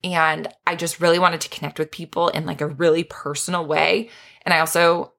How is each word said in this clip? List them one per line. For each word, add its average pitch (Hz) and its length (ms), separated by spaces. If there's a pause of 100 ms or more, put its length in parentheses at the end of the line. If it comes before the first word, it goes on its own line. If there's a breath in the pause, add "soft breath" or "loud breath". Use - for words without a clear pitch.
And 160 440 (180)
I 175 100
just 165 240
really 170 200
wanted 165 220
to - 80
connect - 280
with 156 140
people 170 380
in, 160 160
like, 160 160
a 147 60
really 165 360
personal 165 600
way. 160 440 (340 loud breath)
And 180 100
I 160 60
also 170 600